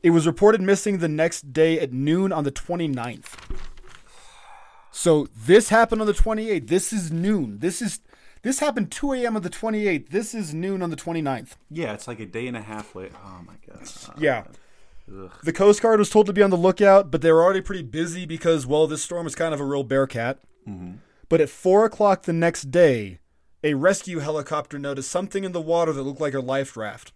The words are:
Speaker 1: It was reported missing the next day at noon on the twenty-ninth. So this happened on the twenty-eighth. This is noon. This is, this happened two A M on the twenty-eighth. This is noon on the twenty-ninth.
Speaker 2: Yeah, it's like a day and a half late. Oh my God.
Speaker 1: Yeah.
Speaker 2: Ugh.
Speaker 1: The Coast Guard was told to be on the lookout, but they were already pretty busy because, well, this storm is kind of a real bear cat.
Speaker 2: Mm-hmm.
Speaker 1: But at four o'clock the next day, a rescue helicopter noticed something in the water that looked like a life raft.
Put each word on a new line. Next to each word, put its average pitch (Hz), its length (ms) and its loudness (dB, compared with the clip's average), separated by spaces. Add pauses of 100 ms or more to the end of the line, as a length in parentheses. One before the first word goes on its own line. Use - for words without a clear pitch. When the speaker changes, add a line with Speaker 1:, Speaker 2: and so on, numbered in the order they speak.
Speaker 1:
It 170 100 4
was 165 140 4
reported 202 360 4
missing 196 380 0
the 165 100 -2
next 151 420 -2
day 160 300 4
at 139 100 -4
noon 156 400 0
on 156 140 -2
the 139 60 -2
twenty-ninth. 139 840 -6 (1500)
So 151 460 2
this 165 320 6
happened 226 320 2
on 214 80 -2
the 208 60 0
twenty-eighth. 214 540 2
This 185 260 -2
is 170 180 -4
noon. 165 480 -2
This 170 220 -4
is, 208 180 -6 (440)
this 262 160 -2
happened 285 300 -2
two 285 220 -4
A 254 140 -2
M 226 100 -2
on 208 60 -4
the 175 80 -8
twenty-eighth. 208 640 -4
This 214 220 -4
is 185 200 -8
noon 185 280 -6
on 170 100 -6
the 156 40 -8
twenty-ninth. 143 600 -6 (120)
Speaker 2:
Yeah, 151 240 -8
it's - 140 -14
like 117 140 -12
a 107 40 -10
day 113 220 -8
and 123 80 -8
a 110 60 -10
half 107 340 -14
late. 92 160 -14 (100)
Oh 95 240 -20
my - 100 -20 (120)
God. - 180 -20 (320)
Speaker 1:
Yeah. 139 260 -2 (680)
Speaker 2:
Ugh. 95 180 -16 (120)
Speaker 1:
The 160 80 -2
Coast 208 300 6
Guard 226 180 4
was 202 100 2
told 208 180 6
to 202 60 -4
be 202 80 4
on 196 100 6
the 185 60 2
lookout, 190 540 6
but 151 100 -2
they 160 120 6
were 165 100 6
already 190 160 4
pretty 190 240 -8
busy 165 420 -6
because, 160 400 -2
well, 151 220 2
this 147 160 -6
storm 170 240 -8
is - 80 -10
kind 165 180 -2
of 143 60 -6
a 143 60 -6
real 139 180 -2
bear 135 240 2
cat. 123 320 -6 (260)
Speaker 2:
Mm-hmm. 90 280 -14 (340)
Speaker 1:
But 165 140 4
at 139 80 2
four 196 340 4
o'clock 208 400 2
the 175 80 -4
next 165 400 -2
day, 123 480 2 (460)
a 151 80 0
rescue 175 460 0
helicopter 151 580 -6
noticed 139 320 -8
something 196 360 -6
in 180 80 -8
the 170 80 -4
water 165 320 0
that 139 100 -6
looked 139 180 -8
like 143 120 -4
a 135 80 -4
life 135 360 -4
raft. 110 380 -12